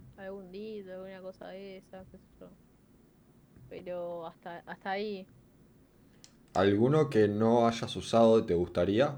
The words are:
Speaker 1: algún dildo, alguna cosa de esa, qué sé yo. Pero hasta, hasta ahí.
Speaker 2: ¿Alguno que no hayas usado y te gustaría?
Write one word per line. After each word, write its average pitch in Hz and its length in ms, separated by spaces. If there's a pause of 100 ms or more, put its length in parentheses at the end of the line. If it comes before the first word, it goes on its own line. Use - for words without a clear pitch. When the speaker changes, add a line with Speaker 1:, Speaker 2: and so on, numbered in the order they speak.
(160)
Speaker 1:
algún 190 360
dildo, 202 420
alguna 190 260
cosa 185 280
de 190 300
esa, 190 320
qué 185 80
sé - 60 (140)
yo. 180 120 (1160)
Pero 175 580
hasta, 170 400
hasta 180 240
ahí. 202 360 (1300)
Speaker 2:
¿Alguno 113 540
que 107 200
no 113 400
hayas 113 260
usado 113 460
y - 60
te 90 80
gustaría? 98 640